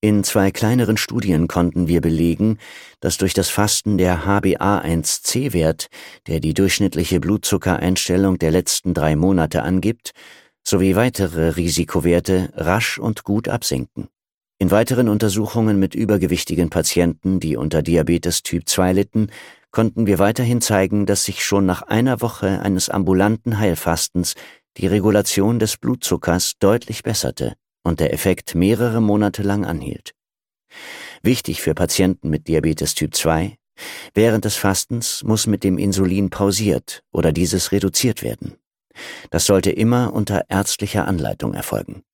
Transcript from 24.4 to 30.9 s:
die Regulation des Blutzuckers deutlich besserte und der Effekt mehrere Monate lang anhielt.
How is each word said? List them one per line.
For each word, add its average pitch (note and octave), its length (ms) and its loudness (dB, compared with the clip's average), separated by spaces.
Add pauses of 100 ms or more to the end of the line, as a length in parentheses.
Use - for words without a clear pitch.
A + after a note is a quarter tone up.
die F#2+ 100 -4
Regulation G2+ 720 2
des A2 200 -2
Blutzuckers F2+ 800 -2
deutlich A2 440 0
besserte - 520 -4 (280)
und E2 180 -2
der D2 120 0
Effekt - 420 -2
mehrere A2 460 2
Monate G#2 420 2
lang G2+ 220 0
anhielt. - 480 -8 (1120)